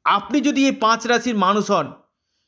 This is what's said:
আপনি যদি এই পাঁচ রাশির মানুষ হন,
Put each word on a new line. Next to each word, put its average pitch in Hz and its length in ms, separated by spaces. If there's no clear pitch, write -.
আপনি 202 380
যদি 269 240
এই 269 60
পাঁচ 226 360
রাশির 240 280
মানুষ 202 360
হন, 156 220